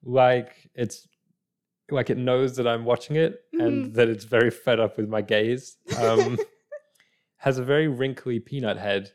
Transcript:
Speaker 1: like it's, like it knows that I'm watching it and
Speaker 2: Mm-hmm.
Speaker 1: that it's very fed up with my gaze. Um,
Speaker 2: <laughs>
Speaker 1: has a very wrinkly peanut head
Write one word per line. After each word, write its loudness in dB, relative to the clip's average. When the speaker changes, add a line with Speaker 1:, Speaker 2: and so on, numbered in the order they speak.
Speaker 1:
like 2
it's, -8
like -2
it 0
knows 0
that 0
I'm -2
watching 0
it 0
and 0
Speaker 2:
Mm-hmm. -10
Speaker 1:
that 4
it's -4
very 2
fed 0
up 0
with -4
my -4
gaze. -2
Um, 2
Speaker 2:
<laughs> -20
Speaker 1:
has -2
a -4
very 2
wrinkly -4
peanut -4
head -4